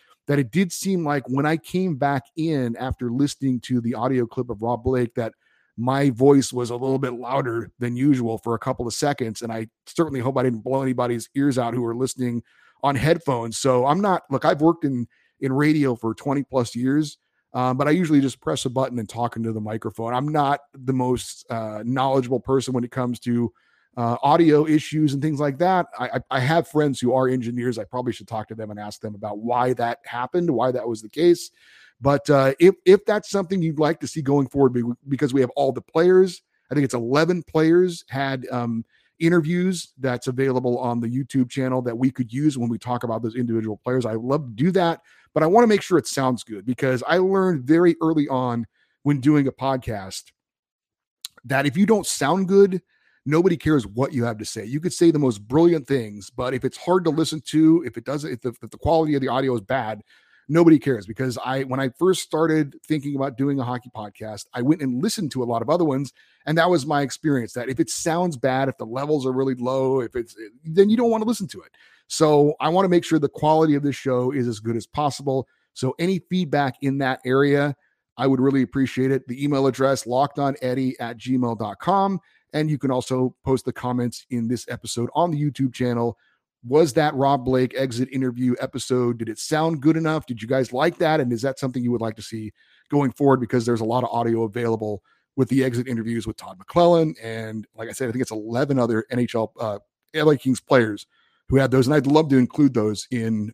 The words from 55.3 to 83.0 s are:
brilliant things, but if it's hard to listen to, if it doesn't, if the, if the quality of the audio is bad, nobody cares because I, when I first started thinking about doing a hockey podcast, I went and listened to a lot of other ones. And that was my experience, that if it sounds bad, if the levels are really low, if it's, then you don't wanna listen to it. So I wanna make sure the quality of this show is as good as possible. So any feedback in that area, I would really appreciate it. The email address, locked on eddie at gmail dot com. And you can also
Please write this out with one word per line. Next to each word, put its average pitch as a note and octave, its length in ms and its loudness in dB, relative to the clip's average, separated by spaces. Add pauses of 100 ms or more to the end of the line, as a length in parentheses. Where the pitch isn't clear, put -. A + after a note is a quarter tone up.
brilliant D#3+ 400 4
things, G#2+ 440 -4
but B2+ 240 -6
if B2 100 -6
it's - 140 -4
hard F3+ 260 2
to E3 60 2
listen D3+ 380 -2
to, D#3+ 380 4
if A2+ 120 -10
it A2+ 60 -16
doesn't, C#3+ 280 -6
if B2 80 -10
the, A#2+ 220 -6
if A2+ 80 -16
the - 80 -20
quality D#3 380 2
of C3+ 40 0
the C3 80 -4
audio B2+ 260 0
is A2+ 60 -2
bad, A2 420 -6 (480)
nobody D#3+ 280 6
cares A2 280 -2
because A#2+ 360 -6
I, C3 200 -4
when C3 180 -4
I C3+ 100 0
first F3+ 320 2
started D#3 540 0 (100)
thinking C#3+ 300 -4
about C3+ 220 -4
doing C#3 220 0
a A#2+ 40 -2
hockey B2 300 -8
podcast, G#2+ 580 -14
I B2 80 -8
went D3+ 220 2
and C3 200 -4
listened F3+ 280 -4
to C3 120 -4
a A#2 40 -4
lot A#2 160 -2
of A#2 80 -4
other F3 140 2
ones. C3+ 280 -2 (320)
And D#3 140 0
that E3+ 100 4
was D#3+ 160 2
my D3 180 0
experience, C3 520 -2
that A#2+ 140 -6
if C3 120 -6
it D#3+ 80 -2
sounds E3+ 480 -2
bad, C3+ 320 0
if B2+ 80 -6
the A#2 80 -10
levels C3+ 400 -2
are C3 80 0
really C3 220 0
low, C3 460 0
if A#2 160 -6
it's, A#2 180 -8 (300)
then F#3+ 260 4
you A3+ 60 4
don't A#3+ 140 2
wanna A3 140 0
listen G#3+ 240 -4
to - 120 -16
it. - 100 -20 (380)
So D3+ 520 4
I D3 80 0
wanna F#3 200 2
make F3 160 4
sure D#3+ 140 2
the D3 100 0
quality D#3 480 2
of C#3+ 60 -2
this C#3+ 140 -2
show B2+ 360 -2
is B2 160 -2
as G#2+ 100 -6
good A2+ 180 -4
as G#2+ 100 -8
possible. C3 600 -4 (260)
So C3 280 -4
any F3+ 180 0 (100)
feedback C#3+ 540 -2
in C#3 160 -2
that C3 260 -2
area, C#3+ 520 2 (400)
I C3+ 100 -2
would C3 140 2
really C3+ 220 2
appreciate C3 500 -2
it. C3 160 -4
The B2+ 140 -8
email C#3 240 0
address, C3 380 0
locked B2+ 340 -2
on C#3 220 -2
eddie C3 380 -4
at A#2+ 180 -8
gmail A#2+ 420 -2
dot G#2 200 -8
com. G3 420 0 (320)
And D#3 160 -2
you D3 100 -2
can C3 120 -2
also B2+ 540 -2